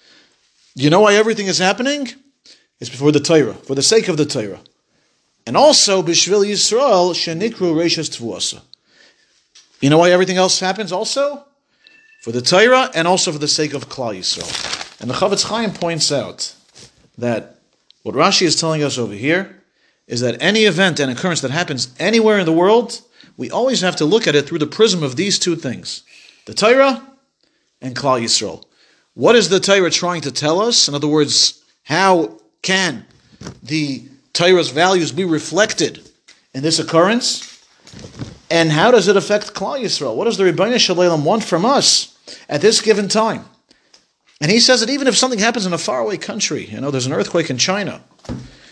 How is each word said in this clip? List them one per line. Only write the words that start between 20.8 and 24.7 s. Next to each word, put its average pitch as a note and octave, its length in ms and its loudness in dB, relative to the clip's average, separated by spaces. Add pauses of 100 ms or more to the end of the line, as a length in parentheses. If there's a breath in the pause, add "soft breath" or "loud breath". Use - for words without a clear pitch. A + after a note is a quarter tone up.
and C3+ 120 0
occurrence E3 300 -4
that B2 100 -4
happens D3+ 480 -6
anywhere G#3+ 400 2
in F3+ 60 0
the D#3+ 60 0
world, G3 500 2 (360 soft breath)
we B2 120 -10
always A#3 320 -2
have F3+ 160 -2
to D#3+ 80 0
look F#3+ 220 2
at D3 80 2
it C#3+ 100 2
through E3 140 -8
the D3+ 80 -2
prism F3+ 360 0